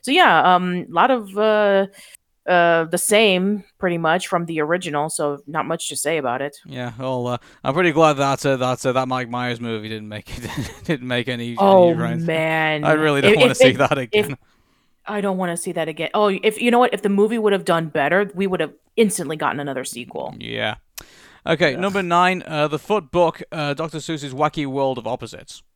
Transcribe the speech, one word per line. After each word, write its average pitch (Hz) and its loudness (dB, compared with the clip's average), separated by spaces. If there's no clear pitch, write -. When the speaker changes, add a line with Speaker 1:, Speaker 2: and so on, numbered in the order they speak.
Speaker 1:
So, 240 -6
yeah, 185 6
um, 180 0
a 156 -16
lot 240 4
of, 202 -4
uh, 208 2
uh, 170 4
the 165 -4
same, 202 2
pretty 175 -2
much, 165 0
from 170 -2
the 160 -4
original, 156 -2
so 143 -4
not 151 -4
much 160 -6
to 143 -10
say 160 -2
about 131 -4
it. 143 -8
Speaker 2:
Yeah, 123 -10
well, 127 -6
uh, 123 -4
I'm 135 -2
pretty 175 2
glad 151 4
that, 139 0
uh, 135 2
that, 127 -2
uh, 127 0
that 127 0
Mike 127 -4
Myers 120 -4
movie 110 -8
didn't 107 -10
make 104 -14
it, 120 -10
<laughs> - -20
didn't 127 -4
make 123 -2
any, 120 -6
Speaker 1:
Oh, 196 8
Speaker 2:
any 165 -2
rounds. 165 -2
Speaker 1:
man. 160 -2
Speaker 2:
I 156 4
really 151 2
don't 202 6
Speaker 1:
If, 220 6
Speaker 2:
wanna - 6
Speaker 1:
if 127 -2
Speaker 2:
see 254 6
Speaker 1:
it, 113 -4
Speaker 2:
that 139 2
again. 170 -2
Speaker 1:
if, 139 -10
I 208 -6
don't 190 -2
wanna 175 -4
see 175 -8
that 160 -4
again. 160 -8
Oh, 208 2
if, 214 -2
you 240 4
know 240 4
what? 247 4
If 196 -6
the 208 0
movie 208 4
would 214 2
have 180 0
done 165 0
better, 165 2
we 196 -2
would 185 -2
have 156 -2
instantly 175 2
gotten 147 -2
another 135 -6
sequel. 117 -10
Speaker 2:
Yeah. 113 -6
Okay, 156 2
Speaker 1:
Ugh. - -6
Speaker 2:
number 196 -2
nine, 180 2
uh, 151 -2
The 147 -4
Foot 202 -4
Book, 170 0
uh, 147 -4
Doctor 156 -8
Seuss's 143 -8
Wacky 151 -2
World 135 -2
of 113 -10
Opposites. - -12